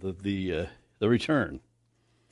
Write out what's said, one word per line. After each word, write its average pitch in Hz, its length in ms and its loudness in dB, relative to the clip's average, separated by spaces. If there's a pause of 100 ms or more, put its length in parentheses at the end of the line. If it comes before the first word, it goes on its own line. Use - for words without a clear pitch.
the, 95 120 -4
the, 95 420 -2
uh, 82 120 -2 (320)
the 104 100 2
return. 120 520 2 (720)